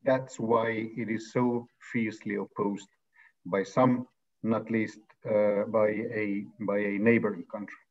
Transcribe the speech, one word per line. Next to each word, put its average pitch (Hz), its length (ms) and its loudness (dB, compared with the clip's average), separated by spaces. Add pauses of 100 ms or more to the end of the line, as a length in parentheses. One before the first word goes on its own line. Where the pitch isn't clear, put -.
that's 131 340 0
why 113 580 0
it 113 120 -4
is 107 240 -6
so 120 360 0 (240)
fiercely 107 420 -2
opposed 101 540 -4 (580)
by 98 160 0
some, 123 440 2 (360)
not 110 280 -2
least, 110 300 -2 (280)
uh, 104 400 2
by 107 200 4
a, 107 560 -2 (160)
by 101 180 0
a 101 200 0
neighboring 107 520 4
country. 104 260 -12 (140)